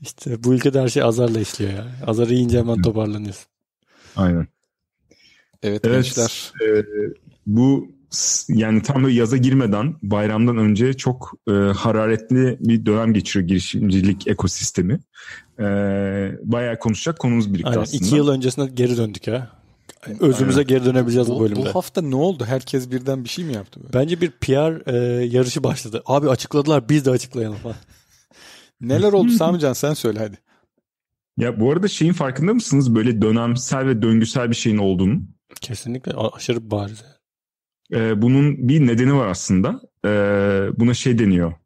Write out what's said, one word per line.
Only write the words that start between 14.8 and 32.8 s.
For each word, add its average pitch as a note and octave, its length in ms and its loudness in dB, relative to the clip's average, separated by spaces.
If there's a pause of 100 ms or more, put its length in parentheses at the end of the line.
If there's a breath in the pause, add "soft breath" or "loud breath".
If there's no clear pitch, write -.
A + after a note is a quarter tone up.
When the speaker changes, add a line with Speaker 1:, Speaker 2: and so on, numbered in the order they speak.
Speaker 2:
E, A2 60 -4 (760)
bayağı A#2+ 360 -4
konuşacak A#2+ 400 -4
konumuz A#2 360 0
birikti F#2+ 140 -2
Speaker 1:
Aynen, A#2+ 140 0
Speaker 2:
aslında. A#2 220 -4
Speaker 1:
iki B2 120 2
yıl C#3+ 120 4
öncesine C3+ 460 0
geri B2 220 0
döndük A2 300 -6
ya. A#2+ 340 -8 (600)
Özümüze C3+ 380 2
Speaker 2:
Aynen. C#3 100 0
Speaker 1:
geri B2+ 160 2
dönebileceğiz B2 440 2
bu A#2+ 80 -2
Speaker 3:
Bu, A2 40 -2
Speaker 1:
bölümde. G#2 200 0
Speaker 3:
bu C#3 140 -4
hafta F3+ 280 -4
ne C3 140 -4
oldu? D3 280 -2
Herkes B2+ 460 -4
birden C3 340 -4
bir A#2 40 -12
şey F3 160 -8
mi D3+ 80 -8
yaptı G2+ 280 -12
böyle? - 120 -16
Speaker 1:
Bence D#3+ 280 0
bir F3 100 -2
P - 220 -4
R, D#3 340 0
e, B2 100 -2 (280)
yarışı B2 400 0
başladı. A2+ 420 -4
"Abi C#3+ 220 2
açıkladılar, C#3 600 0
biz D3 160 2
de C3+ 60 4
açıklayalım." A2+ 460 -4
falan. A2 200 -12 (1040 soft breath)
Speaker 3:
Neler F3 320 2
oldu G3+ 180 4
Speaker 2:
<laughs> A#3 80 4
Speaker 3:
Samican, D#3+ 340 2
sen C#3+ 220 -2
söyle A2 240 -2
hadi. G#2+ 200 -8 (1000)
Speaker 2:
Ya A2+ 220 -2
bu B2 120 2
arada F#3 160 0
şeyin E3 240 0
farkında D3+ 420 0
mısınız? C#3 400 2